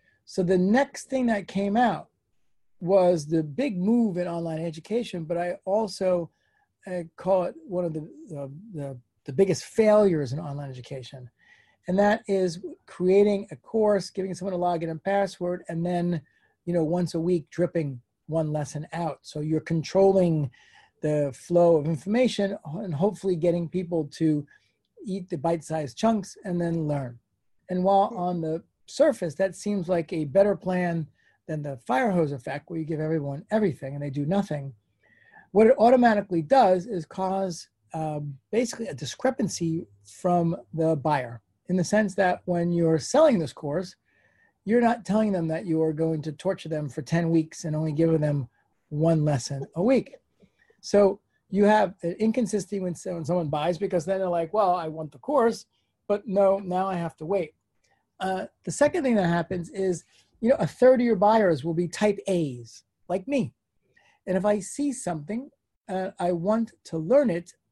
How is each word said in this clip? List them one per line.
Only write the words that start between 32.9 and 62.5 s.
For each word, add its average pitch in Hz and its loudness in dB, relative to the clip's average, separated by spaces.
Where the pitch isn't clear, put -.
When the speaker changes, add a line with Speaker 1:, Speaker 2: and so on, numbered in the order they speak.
Speaker 1:
everyone 156 -4
everything 185 -2
and 143 -8
they 147 -6
do 143 -4
nothing, 151 -2
what 214 8
it 254 6
automatically 214 4
does 185 4
is 185 -6
cause, 190 -4
uh, 156 -4
basically 226 -2
a 156 -10
discrepancy 170 -4
from 175 0
the 160 2
buyer, 127 -2
in 180 0
the 180 2
sense 202 0
that 185 2
when 175 0
you're 165 4
selling 269 4
this 151 -4
course, 165 -8
you're 233 4
not 233 0
telling 214 2
them 165 -2
that 160 -4
you 160 0
are 160 2
going 160 -2
to 151 -8
torture 185 -6
them 151 -6
for 139 -10
ten 165 0
weeks 165 0
and 151 -4
only 156 -2
giving 160 2
them 147 0
one 156 2
lesson 139 -2
a 170 -2
week. 240 2
So 202 4
you 202 4
have 202 4
an 170 -2
inconsistency 214 -2
when, 180 -4
when 170 -6
someone 165 0
buys, 156 -2
because 180 -2
then 190 -2
they're 190 -2
like, 170 -2
"Well, 196 2
I 165 -4
want 156 -10
the 135 -20
course, 240 0
but 208 -4
no, 196 4
now 185 -4
I 190 -4
have 170 -6
to 156 -12
wait." 185 -4
Uh, 190 -4
the 180 -8
second 294 2
thing 247 2
that 180 2
happens 170 -2
is, 190 -4
you 226 2
know, 277 4
a 185 0
third 254 6
of 240 2
your 226 2
buyers 190 4
will 165 -2
be 170 -2
type 208 0
A's, 139 -4